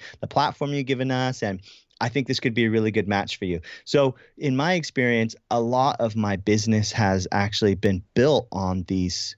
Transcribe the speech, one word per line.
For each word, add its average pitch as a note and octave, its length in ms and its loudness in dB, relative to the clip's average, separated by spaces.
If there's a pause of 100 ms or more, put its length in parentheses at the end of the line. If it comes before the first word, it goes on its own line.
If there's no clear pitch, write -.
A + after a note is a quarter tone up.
(200)
the - 80 -8
platform C#3+ 460 -2
you've C#3 120 -2
given C3 240 -2
us. B2+ 320 -2
And F#2+ 200 -4 (380)
I A#2 100 0
think C3 180 -2
this C3 120 -2
could B2 140 -2
be A#2 120 2
a A2 40 2
really A2 220 2
good G2+ 160 0
match G2+ 300 -2
for G2+ 80 -6
you." F2 140 -2 (260)
So C3+ 300 2 (220)
in C3+ 180 -2
my D#3 180 0
experience, A#2+ 600 0 (140)
a A#2+ 100 0
lot B2 400 0
of A2 160 0
my G#2 200 0
business G#2+ 560 2
has F#2+ 400 2
actually G2+ 420 2
been F#2+ 300 0 (100)
built C3 380 2
on F#2 360 -2
these F#2 500 -4